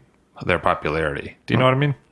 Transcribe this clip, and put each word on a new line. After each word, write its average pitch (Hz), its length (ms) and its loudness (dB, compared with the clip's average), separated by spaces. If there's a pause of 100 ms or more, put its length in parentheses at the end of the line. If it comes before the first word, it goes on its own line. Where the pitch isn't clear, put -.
(460)
their 87 140 2
popularity. 78 760 -2 (100)
Do 120 80 0
you 117 40 4
know 127 80 4
what 131 80 4
I 131 40 0
mean? 143 160 0 (180)